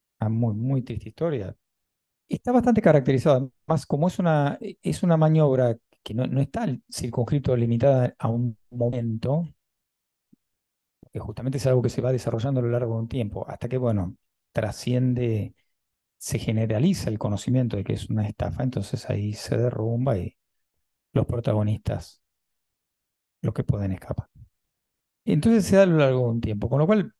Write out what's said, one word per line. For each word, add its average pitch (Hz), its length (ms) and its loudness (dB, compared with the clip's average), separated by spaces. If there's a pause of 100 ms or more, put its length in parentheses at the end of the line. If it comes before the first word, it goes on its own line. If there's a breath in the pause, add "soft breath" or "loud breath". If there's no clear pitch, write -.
(200)
Una 110 100 0
muy, 113 240 0
muy 127 280 -2
triste 110 260 -10
historia. 127 460 -4 (760)
Está - 240 0
bastante 240 280 6
caracterizada, 135 640 6 (220)
más 160 200 0
como 151 200 0
es 185 140 -2
una, 156 400 2
es - 420 -6
una 175 140 4
maniobra 147 600 4 (280)
que 104 100 -8
no, 123 140 -2
no 131 120 0
está 226 240 -2 (240)
circunscrito 127 640 -2
o 127 40 2
limitada 123 640 2
a - 80 -2
un 117 280 -2 (140)
momento, 120 840 -4 (1600)
que 113 60 -10
justamente 127 400 -6
es 120 80 -2
algo 127 160 4
que 120 60 -2
se 107 140 -4
va 127 100 0
desarrollando 123 480 -2
a - 20 0
lo 120 80 -2
largo 120 240 -2
de 113 60 -2
un 117 80 -6
tiempo, 104 400 -6
hasta - 200 -10
que, 127 100 -4
bueno, 107 380 -2 (360)
trasciende, 120 1040 -2 (640)
se - 200 -6
generaliza 113 720 0
el 107 80 -4
conocimiento 113 580 -2
de 98 60 -4
que 107 120 -4
es - 140 -8
una 107 200 -2
estafa, 101 340 -6
entonces 113 480 -6
ahí 104 220 -4
se 113 240 -4
derrumba 117 640 -2
y 90 180 -8 (760)
los - 140 0
protagonistas 107 920 -2 (1200)
los 110 100 -2
que - 100 -6
pueden 101 300 -2
escapar. - 380 -10 (960)
Entonces 202 400 2
se 196 100 4
da 196 60 10
a 190 40 6
lo 165 120 4
largo 131 220 4
de 120 100 0
un 117 100 -2
tiempo, 110 300 -4
con 135 80 2
lo 156 80 4
cual 202 340 2